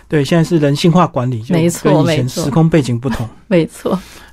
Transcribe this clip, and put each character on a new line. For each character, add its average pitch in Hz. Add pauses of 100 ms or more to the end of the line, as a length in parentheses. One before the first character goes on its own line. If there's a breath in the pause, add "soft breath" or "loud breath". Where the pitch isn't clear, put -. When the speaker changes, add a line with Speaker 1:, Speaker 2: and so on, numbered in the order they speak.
Speaker 1:
对， 147
现 170
在 165
是 165
人 143
性 170
化 175
管 127
理， 120
就 180
Speaker 2:
没 165
错， 165
Speaker 1:
跟 156
以 -
前 127
时 143
空 160
背 160
景 120
不 131
同。 113 (180)
Speaker 2:
没 170
错。 -
<laughs> -
没 -
错。 185 (300 loud breath)